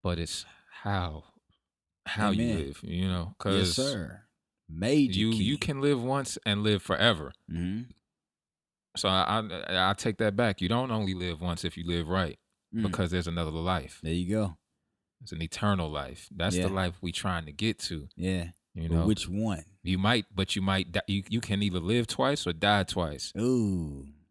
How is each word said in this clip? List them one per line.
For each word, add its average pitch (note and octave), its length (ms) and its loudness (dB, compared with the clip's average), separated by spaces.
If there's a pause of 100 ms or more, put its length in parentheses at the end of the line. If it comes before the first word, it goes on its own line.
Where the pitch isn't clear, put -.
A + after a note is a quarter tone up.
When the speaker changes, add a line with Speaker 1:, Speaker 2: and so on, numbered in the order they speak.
Speaker 1:
but F2 160 0
it's - 260 -6 (380)
how, F2+ 400 -2 (800)
how - 260 0
you - 120 2
Speaker 2:
Amen. A2+ 140 0
Speaker 1:
live, C#2+ 260 -6
you F2+ 240 -2
know? F2+ 180 0
Speaker 2:
Yes, G2+ 120 -12
Speaker 1:
'Cause F#2 380 2
Speaker 2:
sir. G#2+ 460 -4 (480)
Major G#2 500 4
Speaker 1:
you, A2+ 120 4
Speaker 2:
key. G#2+ 120 2
Speaker 1:
you C#3 140 2
can C#3 240 -2
live C#3 200 2
once C3+ 440 -2
and G#2 180 2
live G#2 180 4
forever. F2 520 2 (180)
Speaker 2:
Mm-hmm. F#2+ 400 -4 (1040)
Speaker 1:
So G2+ 120 0
I, F#2+ 300 2 (280)
I, F#2 220 2
I G2 40 2
take G#2+ 240 -2
that G#2 180 2
back. A2 260 2
You F2+ 80 0
don't B2 220 0
only G#2 220 0
live F2 280 -4
once F2 240 -2
if E2+ 120 -4
you E2+ 80 -8
live E2+ 220 0
right, F2+ 300 0 (380)
Speaker 2:
Mm. A2+ 80 0
Speaker 1:
because F#2 260 0
there's F2 180 0
another E2+ 220 -2
life. D#2+ 540 -2
Speaker 2:
There D#2+ 100 -2
you F2 160 -2
go. G2+ 280 -2 (640)
Speaker 1:
It's A2+ 100 -16
an D#2+ 100 -8
eternal F2+ 480 0
life. C#2 420 -8
That's F2 240 0
the F2+ 80 2
Speaker 2:
Yeah. F#2+ 40 2
Speaker 1:
life F#2 340 0
we F2 100 -4
trying E2+ 360 -2
to D2 40 -14
get G#2 280 -2
to. D2+ 360 -6
Speaker 2:
Yeah. F2 360 -2 (240)
Speaker 1:
You E2 140 -4
Speaker 2:
But E2 60 2
Speaker 1:
know? E2 120 4
Speaker 2:
which G#2 200 2
one? G2 380 -2 (160)
Speaker 1:
You F#2 160 0
might, G#2+ 360 2
but F#2+ 220 0
you G2 60 -2
might F#2+ 300 2
di-, G2 160 0
you, G2 220 0
you A#2 120 0
can G2+ 220 0
either F#2 160 0
live A2 260 2
twice C3+ 400 0
or F2 80 0
die G2+ 300 4
twice. D#2+ 560 -4
Speaker 2:
Ooh. F#2 680 0 (240)